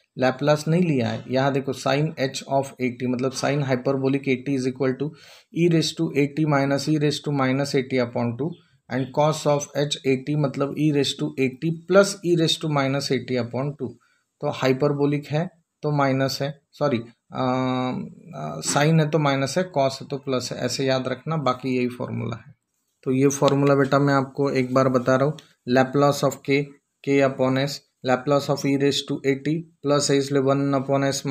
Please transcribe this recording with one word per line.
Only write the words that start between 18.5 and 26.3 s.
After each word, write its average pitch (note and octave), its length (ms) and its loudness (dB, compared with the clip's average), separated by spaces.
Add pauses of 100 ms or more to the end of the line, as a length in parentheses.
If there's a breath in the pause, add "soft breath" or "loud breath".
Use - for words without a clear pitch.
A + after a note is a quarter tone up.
sine D#3 380 4
है D3+ 100 2
तो D#3+ 80 0
माइनस C3+ 400 0
है, F#3 40 0 (140)
cos C3+ 240 0
है B2+ 80 -14
तो C#3+ 160 -8
प्लस B2+ 280 -4
है, C#3 60 -8
ऐसे B2+ 280 -2
याद C3 220 0
रखना, B2+ 280 -4
बाकी B2+ 400 -2
यही B2 120 0
फॉर्मूला A#2 480 -6
है। - 160 -20 (540)
तो C3+ 60 0
ये C3+ 160 4
फॉर्मूला C#3 460 4
बेटा C#3 240 4
मैं C#3+ 160 4
आपको C#3 380 0
एक B2+ 220 0
बार C3 140 4
बता B2+ 280 2
रहा C3+ 120 2
हूँ, D3+ 80 -4 (400 loud breath)
Laplace C#3 480 4
of C3+ 120 0 (120)